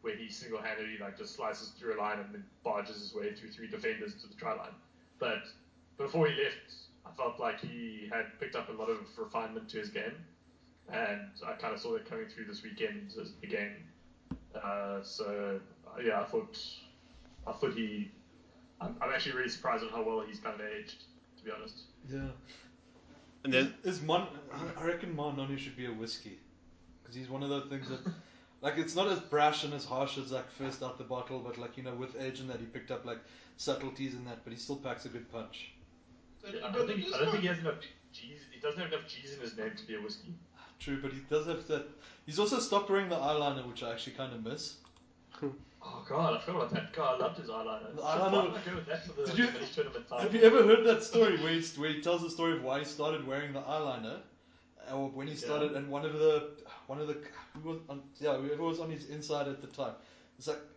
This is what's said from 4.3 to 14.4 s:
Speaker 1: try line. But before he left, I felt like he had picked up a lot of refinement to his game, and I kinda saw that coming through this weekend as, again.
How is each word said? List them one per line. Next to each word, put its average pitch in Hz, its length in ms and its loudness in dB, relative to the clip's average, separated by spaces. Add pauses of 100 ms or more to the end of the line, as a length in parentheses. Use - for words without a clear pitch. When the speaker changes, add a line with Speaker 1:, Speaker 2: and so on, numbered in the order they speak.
Speaker 1:
try - 200 0
line. - 160 -6 (480)
But - 240 0 (540)
before 156 320 4
he - 120 2
left, - 340 0 (300)
I - 120 -16
felt 110 240 0
like 104 200 0
he 110 520 -8
had - 260 -4
picked - 160 -6
up 202 140 -4
a 214 40 -8
lot 220 180 -4
of 220 80 2 (200)
refinement 220 520 -4
to 113 80 -6
his 104 120 -4
game, 220 240 -4 (800)
and 208 300 -2 (220)
I 226 160 -4
kinda 220 180 -2
saw 233 160 -4
that 214 140 -4
coming 113 200 -6
through 113 160 -12
this 101 180 -12
weekend 104 580 -4
as, 85 120 -8 (100)
again. 104 320 -4 (800)